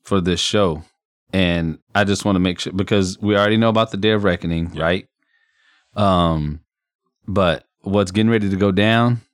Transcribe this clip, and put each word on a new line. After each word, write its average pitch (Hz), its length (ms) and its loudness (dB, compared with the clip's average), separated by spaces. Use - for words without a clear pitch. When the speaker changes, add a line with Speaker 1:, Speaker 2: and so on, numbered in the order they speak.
Speaker 1:
for 98 180 -2
this 87 200 0
show. 87 420 0
And 85 460 0
I 101 120 2
just 98 200 -2
wanna 98 140 2
make 90 200 -2
sure, - 140 -10
because 95 480 -2
we 104 160 0
already 104 200 2
know 113 120 2
about 110 220 0
the 110 60 -8
Day 104 120 0
of 107 140 0
Reckoning, 85 500 -2
Speaker 2:
Yeah. 78 80 -8
Speaker 1:
right? 87 260 -2
Um, 82 680 0
but 92 380 0
what's 101 280 0
getting 110 220 0
ready 104 180 0
to 98 60 0
go 101 160 2
down 113 500 2